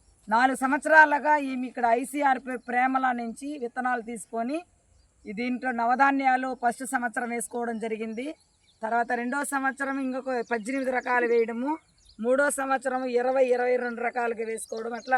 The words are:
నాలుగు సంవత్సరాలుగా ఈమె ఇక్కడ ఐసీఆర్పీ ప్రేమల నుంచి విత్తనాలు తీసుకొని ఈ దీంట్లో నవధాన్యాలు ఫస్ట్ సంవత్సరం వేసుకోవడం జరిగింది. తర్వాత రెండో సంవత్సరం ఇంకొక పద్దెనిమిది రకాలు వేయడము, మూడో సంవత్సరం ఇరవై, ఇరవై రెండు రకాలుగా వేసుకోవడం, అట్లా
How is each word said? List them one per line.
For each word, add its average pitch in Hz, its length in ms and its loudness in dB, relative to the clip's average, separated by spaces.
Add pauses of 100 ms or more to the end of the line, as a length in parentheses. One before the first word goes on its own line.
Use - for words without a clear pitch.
(280)
నాలుగు 254 280 4
సంవత్సరాలుగా 302 800 6
ఈమె 262 300 -4
ఇక్కడ 240 200 -4
ఐసీఆర్పీ 262 680 0
ప్రేమల 254 560 0
నుంచి 240 460 -8
విత్తనాలు 247 440 -4
తీసుకొని 233 600 -6 (640)
ఈ 214 60 -10
దీంట్లో 247 400 -4
నవధాన్యాలు 262 840 2 (100)
ఫస్ట్ 240 180 -2
సంవత్సరం 240 440 -4
వేసుకోవడం 233 500 -6
జరిగింది. 226 560 -6 (480)
తర్వాత 233 300 0
రెండో 247 320 -2
సంవత్సరం 269 540 -2
ఇంకొక 254 420 -4 (100)
పద్దెనిమిది 247 400 -2
రకాలు 247 360 0
వేయడము, 233 520 0 (420)
మూడో 269 300 2
సంవత్సరం 262 540 -2
ఇరవై, 254 420 2
ఇరవై 247 300 2
రెండు 240 240 -4
రకాలుగా 233 460 -2
వేసుకోవడం, 226 460 -8
అట్లా 247 260 0